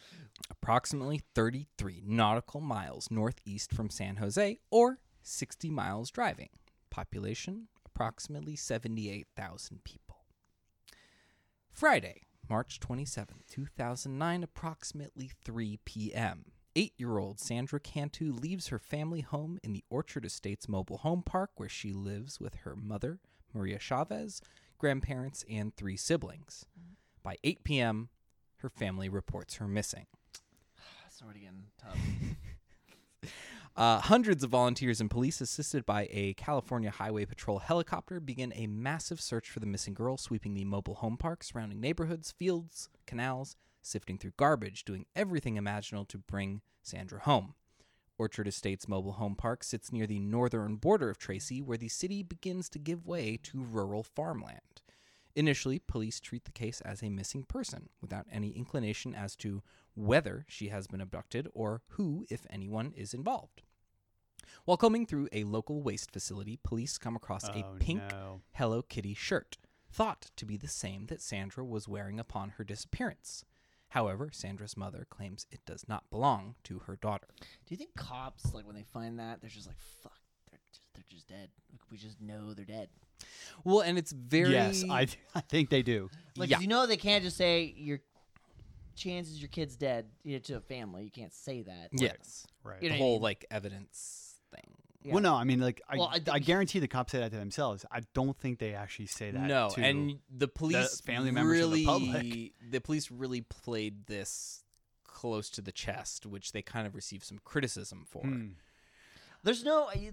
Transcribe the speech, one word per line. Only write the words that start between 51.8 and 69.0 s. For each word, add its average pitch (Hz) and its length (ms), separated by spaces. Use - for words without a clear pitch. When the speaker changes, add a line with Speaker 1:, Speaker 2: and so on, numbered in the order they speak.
Speaker 1:
city 202 320
begins 180 480
to - 80
give 170 300
way 117 340
to 131 220
rural 107 400
farmland. 139 560
Initially, 143 440
police 110 400
treat - 260
the - 60
case 117 300
as 101 200
a 110 80
missing 98 320
person, - 480
without 98 280
any 104 200
inclination 117 640
as 101 220
to 101 260
whether 117 520
she - 220
has 101 180
been 95 140
abducted 95 520
or 110 360
who, 180 400
if - 220
anyone, 107 440
is 104 200
involved. 185 460
While 175 120
combing 226 300
through 143 240
a 107 120
local 110 380
waste 107 300
facility, 101 520
police 117 360
come 117 160
across 101 340
a 101 160
Speaker 3:
Oh, 95 140
Speaker 1:
pink 101 220
Speaker 3:
no. 98 300
Speaker 1:
Hello 117 300
Kitty 101 320